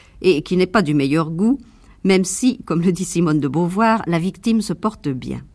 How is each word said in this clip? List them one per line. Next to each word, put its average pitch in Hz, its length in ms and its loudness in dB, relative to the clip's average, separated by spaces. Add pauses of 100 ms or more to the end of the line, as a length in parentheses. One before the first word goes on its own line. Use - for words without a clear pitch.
(200)
et 156 220 2
qui 180 140 -2
n'est 185 100 2
pas 185 160 0
du 151 120 0
meilleur 147 360 0
goût, 220 280 0 (460)
même 190 200 4
si, - 400 -2
comme 170 180 -2
le 185 100 4
dit 180 140 -4
Simone 160 340 0
de 139 80 -2
Beauvoir, 185 580 0
la 165 140 0
victime 214 400 -2
se 190 140 -4
porte - 340 -4
bien. 131 320 -6 (140)